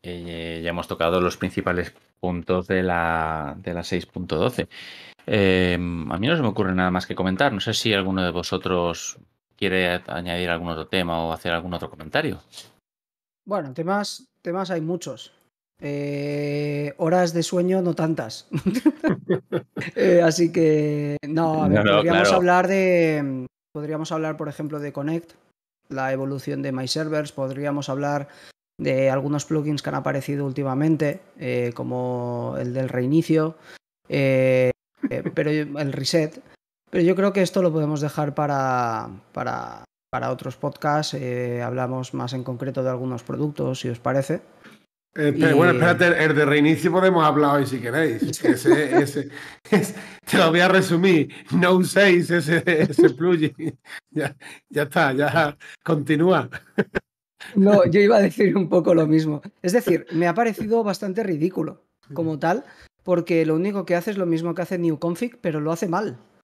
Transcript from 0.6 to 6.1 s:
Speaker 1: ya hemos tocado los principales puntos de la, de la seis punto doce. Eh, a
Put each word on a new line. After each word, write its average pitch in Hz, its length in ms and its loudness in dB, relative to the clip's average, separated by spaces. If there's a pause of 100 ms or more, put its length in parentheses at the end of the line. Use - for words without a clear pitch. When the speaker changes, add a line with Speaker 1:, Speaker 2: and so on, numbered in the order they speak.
Speaker 1:
ya 85 80 -4
hemos 85 180 -6
tocado 85 320 0
los 90 160 0
principales - 560 -4 (280)
puntos 90 460 -2
de 92 160 0
la, 82 760 -2
de 92 140 -8
la 85 100 -6
seis 87 220 -4
punto 87 320 -6
doce. 117 300 -2 (580)
Eh, 92 480 4
a 87 440 -4